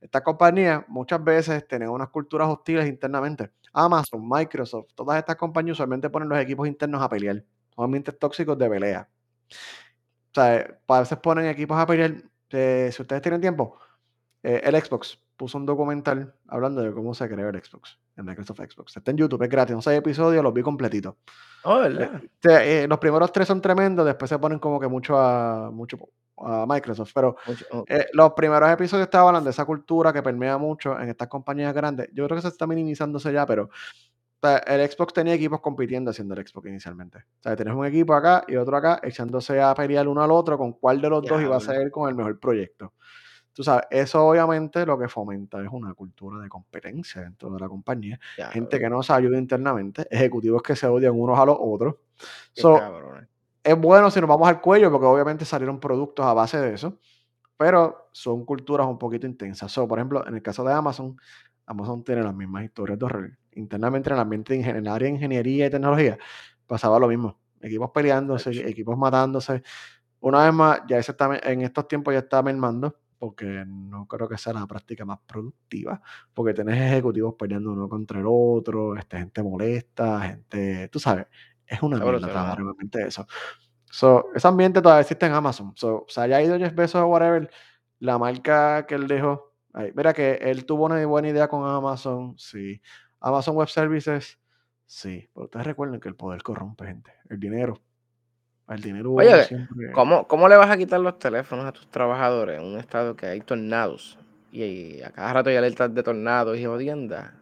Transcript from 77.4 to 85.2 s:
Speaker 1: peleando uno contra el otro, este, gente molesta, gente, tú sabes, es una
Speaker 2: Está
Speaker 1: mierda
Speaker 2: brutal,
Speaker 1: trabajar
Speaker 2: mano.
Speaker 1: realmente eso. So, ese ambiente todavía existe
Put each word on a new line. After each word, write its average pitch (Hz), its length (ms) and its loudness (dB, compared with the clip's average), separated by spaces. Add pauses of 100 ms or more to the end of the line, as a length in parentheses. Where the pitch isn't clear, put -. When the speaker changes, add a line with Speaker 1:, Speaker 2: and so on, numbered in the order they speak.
Speaker 1:
peleando 104 320 -6
uno 98 160 -6
contra 104 320 -8
el 98 80 -4
otro, 113 720 0
este, 95 200 -12
gente 90 240 -10
molesta, 107 800 -4
gente, 98 720 -8
tú 147 100 -8
sabes, 101 280 -2 (380)
es - 160 -8
una 147 140 0
Speaker 2:
Está 110 80 -4
Speaker 1:
mierda 123 140 0
Speaker 2:
brutal, - 140 -6
Speaker 1:
trabajar 92 280 -4
Speaker 2:
mano. 98 120 -8
Speaker 1:
realmente 101 360 -8
eso. 95 180 -12 (640)
So, 127 360 6 (100)
ese - 100 2
ambiente 185 360 6
todavía 160 200 10
existe 156 240 0